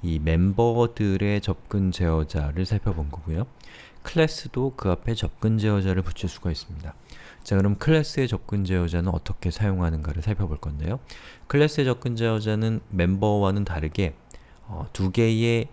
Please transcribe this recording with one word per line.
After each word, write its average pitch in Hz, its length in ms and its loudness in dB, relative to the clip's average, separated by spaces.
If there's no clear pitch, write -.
이 82 160 0
멤버들의 101 1200 2
접근 95 500 -2
제어자를 80 720 0
살펴본 85 460 -2
거고요. 78 340 -4
클래스도 135 760 -2
그 - 140 0
앞에 90 240 0
접근 - 460 0
제어자를 98 420 2
붙일 - 280 -4
수가 - 220 -4
있습니다. 78 440 -10
자, 101 140 2
그럼 101 180 4
클래스의 147 520 2
접근 101 360 -2
제어자는 87 500 2
어떻게 - 380 -4
사용하는가를 82 720 -2
살펴볼 90 340 -2
건데요. 78 420 -4
클래스의 151 380 2
접근 120 300 -2
제어자는 110 640 0
멤버와는 98 760 2
다르게, 80 500 -2
어, 85 280 -8
두 95 180 0
개의 117 600 2